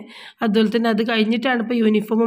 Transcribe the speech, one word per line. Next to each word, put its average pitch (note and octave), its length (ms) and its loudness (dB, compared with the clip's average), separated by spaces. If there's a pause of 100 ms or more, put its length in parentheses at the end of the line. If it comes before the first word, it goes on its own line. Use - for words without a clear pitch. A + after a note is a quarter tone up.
(380)
അതുപോലെ A3 320 2
തന്നെ A3+ 200 0
അത് A3 140 0
കഴിഞ്ഞിട്ടാണ് A#3 560 0
ഇപ്പോൾ A#3 180 -2
യൂണിഫോം G#3+ 480 2